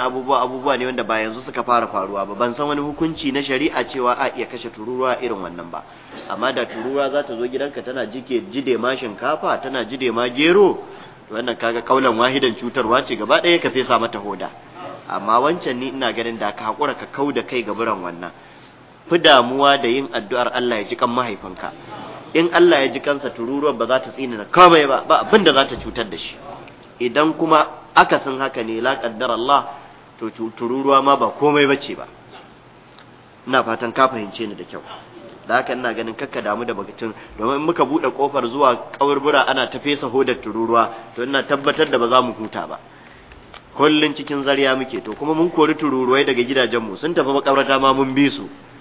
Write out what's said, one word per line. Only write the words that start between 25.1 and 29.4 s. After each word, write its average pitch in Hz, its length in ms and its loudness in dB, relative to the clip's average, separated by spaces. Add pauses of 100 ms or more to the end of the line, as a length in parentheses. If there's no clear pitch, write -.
abin 202 200 4
da 156 80 8
za 135 120 4
ta 127 120 -4
cutar 113 320 -8
da 95 80 -10
shi. - 200 -12 (640)
Idan 143 340 2
kuma 160 600 2
akasin 143 440 4
haka 131 240 -4
ne, 113 180 -4
la 131 200 2
qaddar 117 300 -4
Allah, 127 300 4 (580)